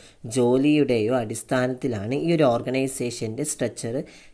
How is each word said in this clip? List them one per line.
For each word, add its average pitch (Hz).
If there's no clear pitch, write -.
ജോലിയുടെയോ 127
അടിസ്ഥാനത്തിലാണ് 123
ഈ 156
ഒരു 156
ഓർഗനൈസേഷൻ്റെ 123
സ്ട്രക്ചർ 120